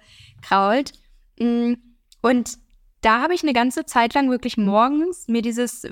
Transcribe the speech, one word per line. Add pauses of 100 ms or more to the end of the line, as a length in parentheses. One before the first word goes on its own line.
(420)
krault. (460)
Mm, (480)
und (480)
da
habe
ich
eine
ganze
Zeit
lang
wirklich
morgens
mir
dieses